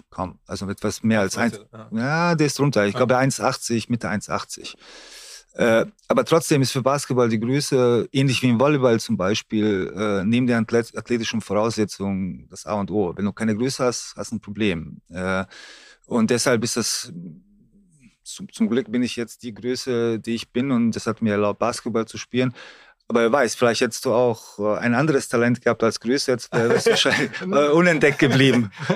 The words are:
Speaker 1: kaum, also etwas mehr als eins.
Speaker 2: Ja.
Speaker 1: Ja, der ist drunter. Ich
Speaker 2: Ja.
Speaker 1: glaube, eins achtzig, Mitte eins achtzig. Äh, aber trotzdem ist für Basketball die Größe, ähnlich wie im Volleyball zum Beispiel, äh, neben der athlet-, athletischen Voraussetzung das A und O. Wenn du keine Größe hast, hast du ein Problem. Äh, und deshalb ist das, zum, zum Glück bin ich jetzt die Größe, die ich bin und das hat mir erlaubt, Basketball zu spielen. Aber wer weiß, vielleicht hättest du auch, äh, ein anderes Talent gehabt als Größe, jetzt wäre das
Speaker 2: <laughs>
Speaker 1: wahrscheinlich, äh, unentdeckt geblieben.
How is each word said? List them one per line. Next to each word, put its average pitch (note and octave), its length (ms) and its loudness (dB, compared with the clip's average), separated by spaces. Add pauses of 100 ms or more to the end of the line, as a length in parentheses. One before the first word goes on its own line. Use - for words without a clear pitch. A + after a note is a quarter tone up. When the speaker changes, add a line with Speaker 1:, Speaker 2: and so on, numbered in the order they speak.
Speaker 1:
kaum, - 360 -10
also G2 240 -8
etwas G2+ 320 -6
mehr A2 200 2
als G2 160 -2
eins. - 220 -2 (120)
Speaker 2:
Ja. A2+ 200 -18
Speaker 1:
Ja, D#3+ 440 0
der D3+ 120 2
ist - 120 -4
drunter. C3 260 2
Ich G2+ 80 0
Speaker 2:
Ja. A#2+ 60 -4
Speaker 1:
glaube, B2 180 4
eins C3 220 2
achtzig, A#2 500 -2
Mitte A2+ 200 -2
eins G2 200 -4
achtzig. - 460 -8 (800)
Äh, A2+ 320 2 (220)
aber B2 160 2
trotzdem D#3 380 2
ist B2+ 100 0
für C3+ 100 -2
Basketball B2+ 460 2
die A2 120 0
Größe, B2 760 2
ähnlich C3+ 280 2
wie B2+ 80 4
im A#2 100 4
Volleyball B2+ 400 4
zum A2 180 -2
Beispiel, G#2 760 0
äh, G2 280 -2
neben A#2+ 240 2
der A#2+ 120 2
athlet-, A2+ 380 -2
athletischen A2+ 440 -4
Voraussetzung G2 1080 -4
das - 160 -18
A D#2 100 -4
und G2+ 140 -4
O. F#2 280 -2
Wenn G2 80 -4
du G2+ 80 -2
keine A2 220 -2
Größe C3 280 -4
hast, - 320 -4
hast - 160 -12
du A2+ 60 -8
ein - 20 -6
Problem. G2 680 -6
Äh, F#2 360 -4 (600)
und A2+ 240 0
deshalb A#2+ 340 2
ist A#2+ 140 -4
das, - 340 -6 (1120)
zum, - 300 -16
zum - 160 0
Glück A#2 220 -2
bin B2 120 0
ich A2+ 140 -4
jetzt - 260 -10
die A#2+ 100 -10
Größe, A#2 640 -2
die A2+ 160 -4
ich - 160 -10
bin C3 200 0
und A#2 200 2
das G#2 140 -6
hat A2 160 -4
mir A2 100 2
erlaubt, G#2 280 0
Basketball A2+ 460 -2
zu - 120 -16
spielen. B2 360 -2 (560)
Aber A#2 100 2
wer A#2 120 4
weiß, B2+ 240 2
vielleicht A#2 260 2
hättest A#2+ 240 -2
du B2+ 80 2
auch, A#2 440 0
äh, G#2 200 0
ein A#2+ 180 0
anderes C#3 320 2
Talent A#2+ 340 0
gehabt A#2 220 0
als A2 160 2
Größe, C3 320 0
jetzt - 220 -4
wäre A#2 160 2
das - 160 2
Speaker 2:
<laughs> - 40 4
Speaker 1:
wahrscheinlich, C3 400 2 (120)
äh, D3 300 2
unentdeckt D#3+ 480 4
geblieben. C3 520 4 (240)